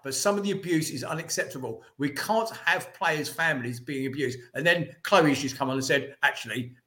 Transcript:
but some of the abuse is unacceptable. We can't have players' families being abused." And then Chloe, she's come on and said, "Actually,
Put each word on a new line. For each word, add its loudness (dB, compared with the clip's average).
but -6
some 2
of 0
the 0
abuse 0
is -6
unacceptable. -6
We -2
can't 0
have 0
players' 0
families -2
being -6
abused." -2
And 0
then 2
Chloe, 6
she's -2
come -2
on -2
and -2
said, 0
"Actually, -2